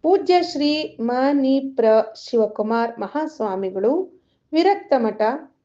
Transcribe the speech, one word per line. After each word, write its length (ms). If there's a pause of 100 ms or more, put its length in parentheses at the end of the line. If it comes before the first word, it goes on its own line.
ಪೂಜ್ಯ 400
ಶ್ರೀ 580
ಮ 100 (220)
ನಿ 280
ಪ್ರ 240 (320)
ಶಿವಕುಮಾರ್ 800
ಮಹಾಸ್ವಾಮಿಗಳು, 1200 (300)
ವಿರಕ್ತ 440
ಮಠ 240 (440)